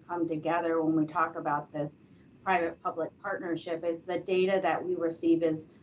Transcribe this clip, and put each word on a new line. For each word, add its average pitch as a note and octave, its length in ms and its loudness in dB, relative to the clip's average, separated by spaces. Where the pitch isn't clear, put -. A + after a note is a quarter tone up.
come F3 200 -2
together E3 540 0
when D#3+ 140 2
we D#3 100 4
talk E3 300 0
about D3+ 360 -2
this D3 260 -6
private-public E3+ 680 -2
partnership E3+ 640 -4
is E3 180 -2
the F3 200 -4
data F#3 420 2
that D#3+ 200 2
we F3+ 120 -2
receive E3 480 2
is D#3 240 0